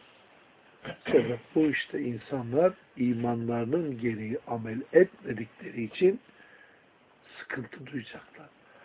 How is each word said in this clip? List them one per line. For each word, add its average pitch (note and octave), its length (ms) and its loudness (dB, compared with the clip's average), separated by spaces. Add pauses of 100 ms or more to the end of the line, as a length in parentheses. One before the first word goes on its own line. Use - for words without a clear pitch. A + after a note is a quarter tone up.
(1120)
Sebep A#2+ 280 4 (160)
bu D#3 120 4
işte - 340 -2
insanlar B2+ 720 0 (240)
imanlarının A#2+ 1040 0
gereği A2+ 480 -4
amel A#2 320 -6 (140)
etmedikleri A#2 920 2
için F#3 380 4 (1200)
sıkıntı - 480 -10
duyacaklar. - 640 -12 (360)